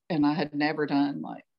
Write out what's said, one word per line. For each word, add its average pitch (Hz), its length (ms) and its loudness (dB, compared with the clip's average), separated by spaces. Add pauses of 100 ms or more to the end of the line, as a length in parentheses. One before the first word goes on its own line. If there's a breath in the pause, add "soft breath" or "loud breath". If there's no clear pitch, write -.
and 151 160 2
I 147 80 4
had 151 220 -2
never 151 320 0
done, 143 340 0
like, - 240 -12 (140)